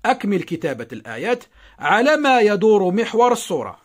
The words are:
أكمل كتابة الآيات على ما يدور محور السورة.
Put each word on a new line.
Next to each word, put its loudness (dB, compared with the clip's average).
أكمل -2
كتابة -8
الآيات -8
على 2
ما 2
يدور 2
محور 2
السورة. -6